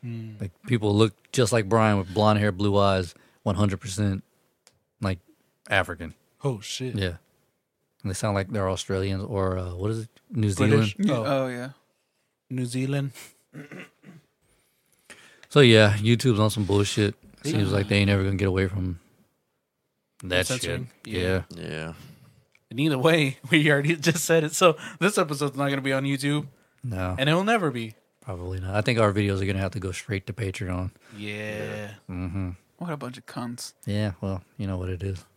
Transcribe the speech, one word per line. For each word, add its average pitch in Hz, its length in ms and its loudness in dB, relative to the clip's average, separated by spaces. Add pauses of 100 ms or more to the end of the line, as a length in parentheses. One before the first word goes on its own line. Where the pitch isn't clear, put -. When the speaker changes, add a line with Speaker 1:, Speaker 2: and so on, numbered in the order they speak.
Speaker 1:
Mm. 113 360 -12
Speaker 2:
Like, 98 100 -8 (160)
people 107 260 2
look 107 220 4 (160)
just 120 220 2
like 110 160 2
Brian 110 300 4
with 90 140 -6
blonde 104 280 4
hair, 104 100 2
blue 98 260 0
eyes, 95 380 2 (300)
one 104 100 2
hundred 98 260 0
percent, 101 440 -4 (760)
like, 95 200 -4 (500)
African. 87 440 -2 (280)
Speaker 1:
Oh, 131 160 -4
shit. 117 380 -8
Speaker 2:
Yeah. 90 220 -4 (840)
And 101 80 -6
they 92 40 -6
sound 107 200 -2
like 98 160 -2
they're 101 180 -2
Australians 95 540 -4
or, 95 340 -4
uh, 90 200 -8
what 101 160 -4
is 113 80 -6
it? 110 80 -12 (240)
New 110 200 0
Speaker 1:
British? 110 440 2
Speaker 2:
Zealand. 104 140 0
Speaker 3:
Yeah, 139 60 2
Speaker 1:
Oh. 135 280 0
Speaker 3:
oh, - 20 -4
yeah. 123 220 -8 (800)
Speaker 1:
New 127 160 -4
Zealand. 135 460 -4 (2250)
Speaker 2:
So, 147 120 6
yeah, 110 320 10
YouTube's 107 480 2
on 110 100 4
some 104 140 -2
bullshit. 101 500 2 (300)
Seems 107 260 0
Speaker 1:
Yeah. 101 60 2
Speaker 2:
like 101 120 0
they 101 100 4
ain't 101 100 4
never 98 160 4
gonna 98 120 0
get 98 120 2
away 95 200 2
from 90 300 -4 (1200)
that 92 240 0
Speaker 1:
Censoring? 123 420 -4 (180)
Speaker 2:
shit. 110 160 -8
Yeah. 92 200 0 (120)
Speaker 1:
Yeah. 85 140 -14
Speaker 4:
Yeah. 78 240 -8 (760)
Speaker 1:
And 117 100 -6
either 147 180 2
way, 151 460 2
<laughs> 127 60 -4
we 151 200 4
already 147 260 2
just 160 280 0
said 165 200 4
it. - 100 -6
So 165 220 4 (220)
this 202 200 0
episode's 143 380 -2
not 139 120 -2
gonna 139 140 -2
be 135 100 -2
on 135 120 0
YouTube. 143 420 -2 (360)
Speaker 2:
No. 92 360 -4
Speaker 1:
And 135 100 2
it 156 60 4
will 185 100 2
never 202 260 0
be. 117 240 -8 (280)
Speaker 2:
Probably 92 380 -8
not. 95 140 -6
I 104 60 2
think 117 180 0
our 107 140 4
videos 98 300 0
are - 40 -2
gonna 95 120 -2
have 95 140 -2
to - 80 -8
go 92 120 -6
straight - 340 -6
to 107 60 -10
Patreon. 92 580 -6 (260)
Speaker 1:
Yeah. 104 760 -10 (200)
Speaker 2:
Mm-hmm. 92 400 -6 (280)
Speaker 3:
What 175 120 -8
a 151 60 -6
bunch 127 220 -12
of - 80 -20
cunts. 120 480 -12 (120)
Speaker 2:
Yeah, 104 340 -2
well, 95 220 -6 (140)
you 104 100 -8
know 95 120 -6
what 92 100 -6
it 92 140 -8
is. 95 220 -8 (120)